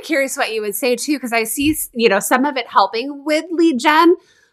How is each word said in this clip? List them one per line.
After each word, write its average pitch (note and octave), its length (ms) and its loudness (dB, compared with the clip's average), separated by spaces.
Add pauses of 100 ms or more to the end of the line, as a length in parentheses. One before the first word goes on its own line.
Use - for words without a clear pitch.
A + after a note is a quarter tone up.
curious C4+ 320 -2
what A3 160 -2
you A3 80 -4
would G#3 160 -4
say B3 200 0
too, C#4 220 -2
'cause A#3 140 -8
I A3+ 120 0
see, C#4 280 -2
s-, - 220 -4
you A#3 140 0
know, G3 120 2
some B3+ 240 0
of C#4+ 120 -2
it A#3+ 120 -6
helping B3 560 -2
with D#4 260 0
lead E4 300 2
gen, E4 340 6 (380)